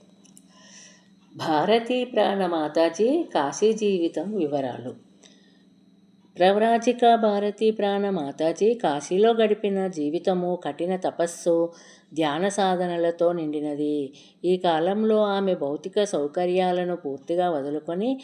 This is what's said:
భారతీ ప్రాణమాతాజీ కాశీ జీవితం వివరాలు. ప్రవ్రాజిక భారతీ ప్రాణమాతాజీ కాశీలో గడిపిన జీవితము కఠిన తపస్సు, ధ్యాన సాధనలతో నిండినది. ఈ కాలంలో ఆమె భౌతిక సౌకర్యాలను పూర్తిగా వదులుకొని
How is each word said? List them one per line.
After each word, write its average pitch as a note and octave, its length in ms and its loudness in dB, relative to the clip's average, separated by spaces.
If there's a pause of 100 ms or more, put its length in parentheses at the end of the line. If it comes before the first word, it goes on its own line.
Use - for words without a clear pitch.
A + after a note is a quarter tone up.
(1400)
భారతీ A3 680 2
ప్రాణమాతాజీ G3 1200 0 (120)
కాశీ D#3 380 0
జీవితం G3 640 -2
వివరాలు. C3 600 -4 (1400)
ప్రవ్రాజిక A3+ 800 4
భారతీ G#3 560 2
ప్రాణమాతాజీ G3+ 1040 0
కాశీలో F#3 600 2
గడిపిన G#3 540 0
జీవితము F3 760 -2
కఠిన E3 320 -4
తపస్సు, E3+ 800 -2 (400)
ధ్యాన D#3 340 0
సాధనలతో F3 840 0
నిండినది. D3 840 -4 (320)
ఈ F3+ 120 2
కాలంలో G3 680 2
ఆమె G3 320 0
భౌతిక D#3 480 -4
సౌకర్యాలను F3+ 920 0
పూర్తిగా E3+ 540 -2
వదులుకొని E3 760 -4